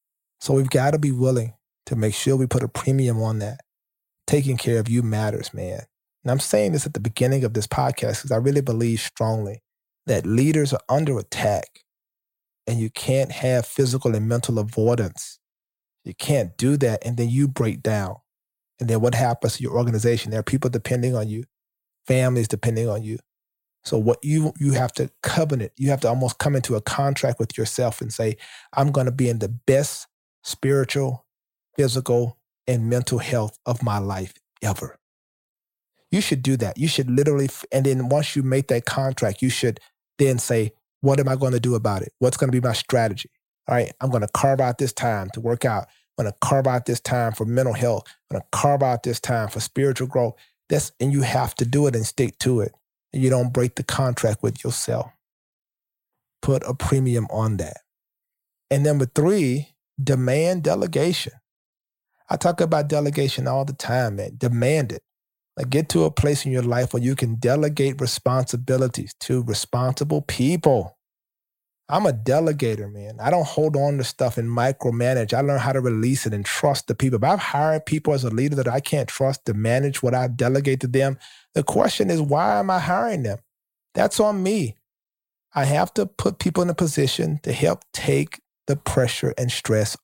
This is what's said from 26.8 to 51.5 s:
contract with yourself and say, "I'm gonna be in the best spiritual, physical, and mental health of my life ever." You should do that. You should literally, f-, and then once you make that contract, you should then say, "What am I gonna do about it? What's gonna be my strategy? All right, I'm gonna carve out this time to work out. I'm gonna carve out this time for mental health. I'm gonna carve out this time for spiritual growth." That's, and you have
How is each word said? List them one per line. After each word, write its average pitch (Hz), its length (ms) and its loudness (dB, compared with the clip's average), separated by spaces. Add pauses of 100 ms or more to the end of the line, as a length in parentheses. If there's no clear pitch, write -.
contract 139 560 -2
with - 180 -4
yourself 117 460 -2
and 113 100 -8
say, 107 240 -2 (380)
"I'm 143 180 2
gonna 127 180 2
be 127 180 0
in 117 100 0
the 101 100 -2
best 135 580 0 (360)
spiritual, 135 840 -2 (500)
physical, 123 640 0 (280)
and 117 240 0
mental 123 280 0
health 110 460 -4
of 117 180 -4
my 104 160 0
life 98 360 -6 (280)
ever." - 360 -6 (1120)
You 190 100 0
should 139 220 -2
do 135 140 2
that. 110 220 -2
You 156 100 0
should 131 220 0
literally, 143 340 2
f-, - 260 -6
and 135 160 2
then 131 220 0
once 147 260 2
you 143 80 0
make 131 260 0
that 120 180 0
contract, 131 560 -2
you 131 80 2
should 120 300 -2 (380)
then 135 200 4
say, 113 340 0 (300)
"What 139 180 4
am 135 80 2
I 131 80 0
gonna 127 240 0
do 120 140 0
about 104 280 -2
it? - 160 -12
What's 127 180 2
gonna 131 160 2
be 123 80 2
my 120 120 0
strategy? 110 580 0 (380)
All 120 80 2
right, - 240 0
I'm 139 100 0
gonna 107 180 0
carve 135 320 2
out 123 180 0
this 127 140 -2
time 101 380 -4
to - 100 -10
work 117 240 -2
out. 107 220 0 (320)
I'm 117 60 0
gonna 104 180 -6
carve 135 240 2
out 127 200 0
this 120 140 -2
time 120 320 -2
for 110 120 -4
mental 120 300 0
health. 113 340 0
I'm - 300 -10
gonna - 120 -12
carve 143 320 2
out 127 220 0
this 120 160 -4
time 113 280 -2
for 113 120 -8
spiritual 131 480 -2
growth." 120 260 0 (340)
That's, 147 300 -2
and 139 140 0
you 143 100 2
have 127 320 -2